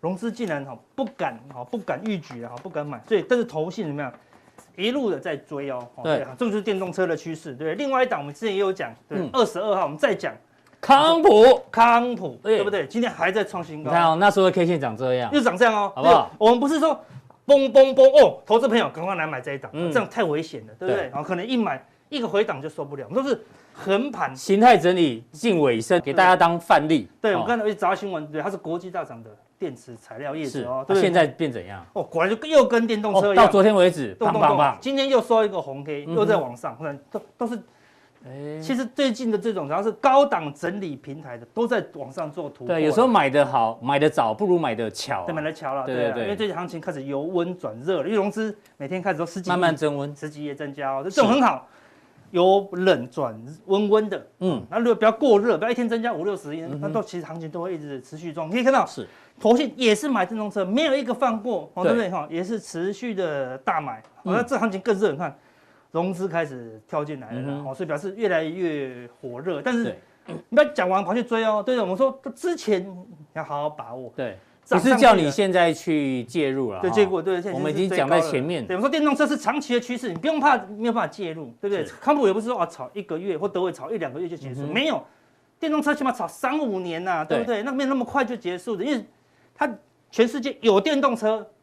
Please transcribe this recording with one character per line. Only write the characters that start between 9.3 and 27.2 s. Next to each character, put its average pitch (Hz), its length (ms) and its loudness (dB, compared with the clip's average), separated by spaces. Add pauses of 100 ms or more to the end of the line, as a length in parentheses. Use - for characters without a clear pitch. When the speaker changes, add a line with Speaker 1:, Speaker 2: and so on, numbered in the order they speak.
Speaker 1:
二 240 120 4
十 - 140 -6
二 208 160 0
号 190 100 0
我 147 40 -2
们 147 80 -8
再 220 180 0
讲。 135 180 -8 (480)
Speaker 2:
康 311 420 6
普。 247 480 10
Speaker 1:
康 240 440 6
普， 156 280 -8
Speaker 2:
对。 214 140 2
Speaker 1:
对 202 80 2
不 202 60 -2
对？ 185 160 -2
今 226 140 -4
天 233 100 0
还 170 220 0
在 208 100 0
创 180 220 -6
新 156 180 -12
高。 151 80 -4
Speaker 2:
你 165 60 0
看 170 100 6
哦， 160 120 4
那 202 120 6
时 202 100 0
候 190 60 6
的 180 60 4
K 180 140 2
线 170 140 0
长 117 160 -4
这 127 180 0
样。 123 180 -2
Speaker 1:
又 294 80 4
长 226 160 2
这 208 80 4
样 226 100 6
哦。 202 200 0
Speaker 2:
好 131 80 -6
不 156 60 6
好？ 160 300 6
Speaker 1:
对， 214 80 4
我 226 40 10
们 240 100 4
不 277 80 0
是 311 100 0
说 320 200 2 (460)
蹦 269 280 6
蹦 269 220 10
蹦 262 120 10
哦， 269 400 8
投 220 120 4
资 254 100 2
朋 226 100 4
友 175 120 2
赶 160 140 -10
快 190 100 -4
来 160 120 -2
买 143 140 -6
这 139 120 -8
一 139 60 -6
档， - 160 -14
Speaker 2:
嗯。 165 180 -4
Speaker 1:
这 135 60 2
样 202 100 -4
太 233 160 -4
危 156 180 -2
险 135 240 -12
了， 107 120 -20
对 185 100 -8
不 190 60 0
对？ 190 100 -4
Speaker 2:
对。 127 60 -12
Speaker 1:
然 131 40 -18
后 143 80 -6
可 180 120 -6
能 180 120 -6
一 254 100 -2
买 170 260 -2 (260)
一 294 120 -8
个 226 60 -4
回 196 180 2
档 170 160 -6
就 151 80 -10
受 151 160 -10
不 139 120 -12
了， 135 120 -10
我 151 60 -12
们 254 80 0
都 269 60 -4
是 262 140 -2 (320)
横 208 360 -2
盘。 135 240 -6
Speaker 2:
形 196 260 0
态 233 160 10
整 175 200 4
理 131 360 0
近 180 280 0
尾 123 200 2
声， 175 200 2
给 143 120 -6
大 185 120 6
家 180 120 8
当 170 220 4
范 156 300 2
例。 139 200 2 (120)